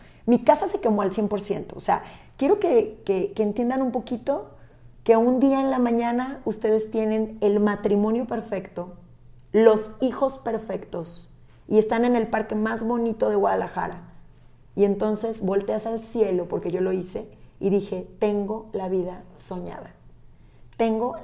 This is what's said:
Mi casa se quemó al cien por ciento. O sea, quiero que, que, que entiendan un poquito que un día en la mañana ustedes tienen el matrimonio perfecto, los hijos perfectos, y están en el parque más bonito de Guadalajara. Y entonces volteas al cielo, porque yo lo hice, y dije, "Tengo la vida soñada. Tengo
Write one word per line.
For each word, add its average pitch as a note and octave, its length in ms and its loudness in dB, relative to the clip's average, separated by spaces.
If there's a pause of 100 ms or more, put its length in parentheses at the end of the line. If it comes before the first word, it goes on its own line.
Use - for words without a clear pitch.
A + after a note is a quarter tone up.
(260)
Mi A#3 180 4
casa D#4 240 4
se - 120 -4
quemó G#3 220 2
al F#3+ 100 0
cien G#3 160 0
por G3+ 120 -2
ciento. - 360 -6
O - 40 -14
sea, - 220 0 (340)
quiero F#4 220 4
que, C4 460 2
que, F#3+ 280 -2
que A3 100 -2
entiendan A#3+ 400 0
un B3 100 -2
poquito C4 580 -4 (540)
que - 120 6
un A#3+ 240 4
día C4+ 200 4
en C4+ 100 0
la B3+ 80 0
mañana A#3+ 640 0
ustedes A3 460 0
tienen A3 500 -2
el G#3 180 4
matrimonio G#3 680 2
perfecto, F#3+ 680 -8 (560)
los G#3+ 500 6
hijos C4 380 0
perfectos, F#3+ 960 -8 (340)
y G#3+ 100 6
están A3+ 260 4
en B3 120 2
el A3 100 0
parque A3 280 -4
más A3 320 -2
bonito A3+ 440 0
de G#3 60 2
Guadalajara. F3+ 640 -2 (760)
Y G3 80 4
entonces G#3+ 580 -2
volteas G3+ 440 -2
al A3+ 140 -4
cielo, F#3 480 0
porque E3+ 220 -4
yo F3+ 100 -2
lo F#3 120 0
hice, F#3+ 360 -6 (320)
y F#3+ 100 0
dije, F#3+ 380 -2 (100)
"Tengo G#3 540 -2
la F#3+ 160 -6
vida F#3 340 -4 (140)
soñada. - 580 -12 (840)
Tengo A3+ 480 0